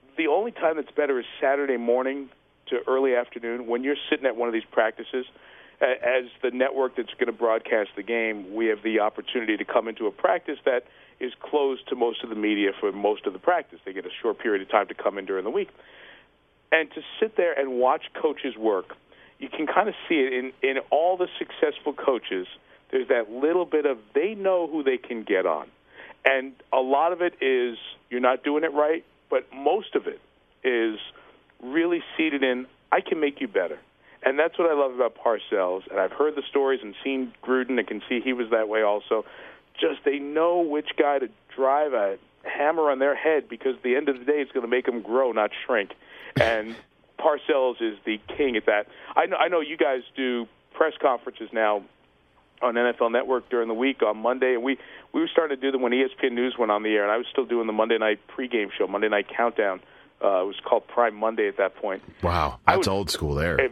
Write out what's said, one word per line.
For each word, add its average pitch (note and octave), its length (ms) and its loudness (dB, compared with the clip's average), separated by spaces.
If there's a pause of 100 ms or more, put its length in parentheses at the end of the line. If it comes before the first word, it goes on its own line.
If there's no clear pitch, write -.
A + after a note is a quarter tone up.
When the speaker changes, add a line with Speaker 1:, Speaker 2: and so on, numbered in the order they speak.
(160)
Speaker 1:
The D#3+ 120 0
only G3+ 240 0
time D#3+ 240 0
that's - 160 -8
better C#3 260 0
is A2+ 80 -6 (140)
Saturday C#3 360 0
morning B2+ 540 -2 (380)
to B2+ 180 -2
early C3 280 2
afternoon A#2+ 520 -4
when A#2+ 180 -2
you're C#3 120 0 (120)
sitting C#3 180 0
at A#2 100 0
one A#2+ 120 0
of A2+ 60 -2
these A2 160 -2
practices. A#2 560 0 (560)
A-, - 20 4
as B2+ 400 0 (180)
the B2 100 0
network C3 440 0
that's A#2 220 -6
gonna A#2 140 0
broadcast A2 640 0
the G2+ 60 -10
game, G#2+ 520 -4
we A2+ 120 0
have G#2+ 160 0
the A2 180 0
opportunity G#2+ 560 0
to G#2 80 -6
come A2+ 240 0
into A2 180 -6
a G2+ 60 0
practice F3 520 -2
that B2 200 2 (360)
is B2+ 120 -6 (100)
closed C#3 460 0
to C3+ 60 -2
most A#2 300 0
of A#2 60 -10
the A2 40 -6
media G#2 360 2 (100)
for G2+ 120 0
most G2+ 340 -2
of F#2+ 80 -4
the F#2+ 40 -12
practice. E3 460 0
They G2 80 -10
get F#2 140 -10
a - 40 -10 (120)
short G#2+ 160 -2
period G#2 240 0
of F#2+ 80 -12
time G2+ 180 2
to G2+ 60 -12
come G2 240 -4
in F#2+ 80 -8
during F#2+ 180 -4
the G#2+ 60 -4
week. F#3+ 180 -4 (1040)
And D#3 200 2
to D#3 100 -12 (160)
sit G#3+ 180 0
there F3 220 4
and C3+ 200 -2
watch C3 260 4 (100)
coaches C#3 420 -2
work, G#2+ 400 0 (420)
you C3+ 120 -12
can D#3 160 -4
kinda G3 260 0 (160)
see F3 120 0
it C3 120 2
in, B2+ 200 -4 (100)
in C3+ 160 0 (120)
all E3+ 280 2
the F3+ 100 -2 (100)
successful - 540 -4
coaches. G#2 540 -2 (440)
There's B2 180 0
that A#2 220 2
little D#3 360 0
bit D3+ 200 0
of C3 120 0 (160)
they F#3+ 200 0
know F#3+ 320 0
who D3+ 160 -4
they C3 140 2
can A#2+ 260 -8
get F#2 240 0
on. D#2 200 -2 (580)
And C3+ 280 2 (200)
a C3+ 80 4
lot C#3 320 2
of E3+ 100 -6
it - 200 0
is B2 340 0 (340)
you're B2 100 -4
not B2+ 240 2
doing D3 200 0
it D#3 80 -2
right, D3+ 320 0 (260)
but C3 240 0
most C#3+ 400 0
of - 120 0
it - 140 -8 (440)
is A2+ 340 0 (640)
really E3 400 0 (140)
seated D3 260 0
in, B2+ 240 0 (260)
"I E3+ 80 4
can F3 200 -4
make C#3+ 200 0
you C3 80 -4
better." F2+ 300 -2 (440)
And C3+ 160 2
that's E3 200 2
what E3+ 120 4
I D3+ 40 2
love C3+ 200 2
about B2 220 0
Parcells. F#2+ 760 0
And F#2+ 80 -2
I've F#2+ 140 2
heard D3 220 0
the C#3+ 160 -4
stories C3+ 320 2
and G#2 200 -12
seen C3 300 -2 (100)
Gruden B2+ 360 0
and G#2+ 80 0
can G#2+ 220 -8
see B2 120 0
he C3 140 -2
was A#2 160 -4
that A2 180 2
way A2 140 2
also. G#2 420 0 (560)
Just - 240 -2
they C#3+ 140 2
know D#3+ 420 2
which D3+ 380 -2
guy C#3+ 220 2
to A2+ 100 -4 (260)
drive C#3 380 2
a G2+ 240 0 (260)
hammer D3+ 460 2
on C3 80 0
their C#3 160 2
head D3+ 340 2
because B2 280 -2
at - 60 -20
the B2 140 2
end D3 140 2
of B2+ 80 -2
the A#2+ 80 -16
day, D3 160 2
it's C3 100 -6
gonna B2 140 -2
make B2 200 0
'em A#2+ 140 -2
grow, A#2+ 320 0
not G#2+ 200 0 (120)
shrink. G#2+ 300 -2 (440)
And A2+ 360 2 (220)
<laughs> - 220 -20
Parcells C3+ 640 2
is A2 240 -2
the G#2+ 140 -2 (180)
king C3 200 0
at G#2+ 100 0
that. G#2+ 220 2 (280)
I D#3+ 80 4
know, F#3 140 -2
I E3 100 4
know F3 120 2
you D3+ 180 -8
guys C3+ 240 2 (140)
do B2 300 -2 (280)
press D#3+ 260 2
conferences B2 520 -2
now G#2+ 300 2 (800)
on A#2 140 0
N A#2+ 100 4
F A#2 140 0
L A#2+ 80 4
Network A#2+ 400 0
during A#2 200 0
the A2+ 60 -2
week B2+ 280 0
on G#2+ 160 0
Monday, B2+ 340 0
and A#2 100 0
we, C3 140 -2 (360)
we D3 100 0
were E3 60 -2
starting D3+ 280 0
to B2+ 40 -14
do C3+ 120 0
them C3 80 0
when B2 140 2
E C3 80 2
S C3 160 0
P C#3+ 80 0
N A#2+ 80 0
News B2 240 -2
went A2 120 0
on G#2 120 2
the G#2+ 120 0
air, G#2 100 4
and G#2 80 2
I A2+ 40 2
was A#2+ 140 -4
still B2+ 160 0
doing A#2 200 0
the A2 60 -2
Monday A2+ 240 2
night G#2+ 320 0
pregame A#2+ 480 -4
show, G2 100 0
Monday G2+ 220 0
Night G#2 260 0
Countdown. G#2+ 460 0 (420)
Uh, F#2+ 200 4
it G2 40 -2
was G2 160 -8
called - 240 2
Prime A#2 280 2
Monday A2 340 0
at G2 80 -4
that G2 200 0
point. F#2+ 260 -6 (200)
Speaker 2:
Wow, E2+ 440 0
Speaker 1:
I F3+ 100 6
Speaker 2:
that's F3 100 2
Speaker 1:
would, G2 80 2
Speaker 2:
old G2 160 -2
school D2 240 -2
there. - 240 0
Speaker 1:
eh, C3 140 2